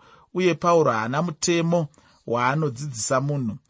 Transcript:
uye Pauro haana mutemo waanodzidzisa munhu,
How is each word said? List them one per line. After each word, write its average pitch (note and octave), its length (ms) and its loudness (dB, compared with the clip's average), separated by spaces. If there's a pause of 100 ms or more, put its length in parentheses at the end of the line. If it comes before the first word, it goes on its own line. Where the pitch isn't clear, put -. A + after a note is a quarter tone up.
(340)
uye F3+ 200 2
Pauro D#3+ 380 4
haana A#2 300 -2
mutemo E3+ 680 0 (380)
waanodzidzisa C3 960 -2
munhu, C#3 380 -4 (120)